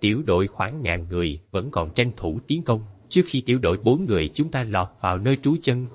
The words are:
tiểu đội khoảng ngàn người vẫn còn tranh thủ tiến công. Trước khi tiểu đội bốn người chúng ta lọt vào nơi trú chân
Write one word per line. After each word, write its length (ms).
tiểu 240
đội 220
khoảng 340
ngàn 280
người 300
vẫn 200
còn 220
tranh 240
thủ 300
tiến 160
công. 180
Trước 180
khi 140
tiểu 180
đội 240
bốn 220
người 280
chúng 180
ta 120
lọt 240
vào 160
nơi 240
trú 200
chân 340